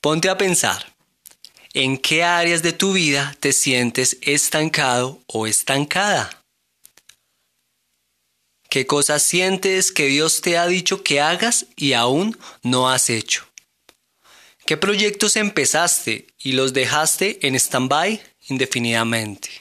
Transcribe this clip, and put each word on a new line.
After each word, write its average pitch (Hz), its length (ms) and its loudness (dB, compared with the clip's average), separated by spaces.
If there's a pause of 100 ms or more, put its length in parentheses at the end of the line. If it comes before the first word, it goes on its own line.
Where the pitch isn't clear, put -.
Ponte 160 300 2
a 190 80 -2
pensar, 180 560 0 (800)
¿en 135 240 0
qué 160 260 2
áreas 170 380 2
de 165 100 2
tu 190 220 0
vida 143 460 0
te 139 120 0
sientes 127 680 0
estancado 143 1040 0
o 110 200 -4
estancada? 147 960 0 (2250)
¿Qué 131 160 0
cosas 147 360 2
sientes 190 720 0
que 147 140 2
Dios 151 340 2
te 175 160 0
ha 170 100 2
dicho 185 360 -2
que 143 180 0
hagas 180 460 0 (100)
y 139 160 0
aún 135 460 0 (240)
no 127 260 0
has 131 220 0
hecho? - 340 -4 (1200)
¿Qué 151 100 0
proyectos 202 600 0
empezaste 165 920 0 (120)
y 131 140 -6
los 131 220 0
dejaste 151 720 0
en 131 80 0
stand-by 143 640 0 (280)
indefinidamente? 117 1000 -2 (120)